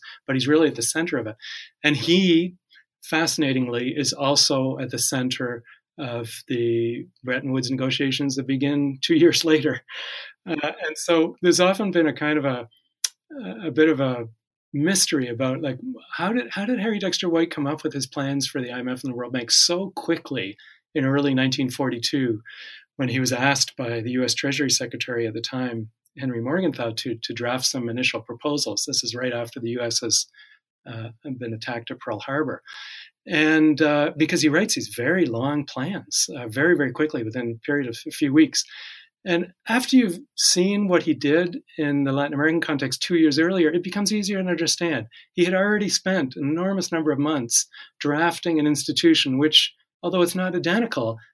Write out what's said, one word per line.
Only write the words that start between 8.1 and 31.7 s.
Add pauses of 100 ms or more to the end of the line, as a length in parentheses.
that
begin
two
<laughs>
years
later. (680)
Uh,
and
so
there's
often
been
a
kind
of
a, (1000)
a
bit
of
a (480)
mystery
about,
like, (360)
how
did,
how
did
Harry
Dexter
White
come
up
with
his
plans
for
the
I
M
F
and
the
World
Bank
so
quickly (380)
in
early
nineteen
forty-two, (540)
when
he
was
asked
by
the
U
S
Treasury
Secretary
at
the
time, (280)
Henry
Morgenthau,
to,
to
draft
some
initial
proposals?
This
is
right
after
the
U
S
has, (640)
uh, (280)
been
attacked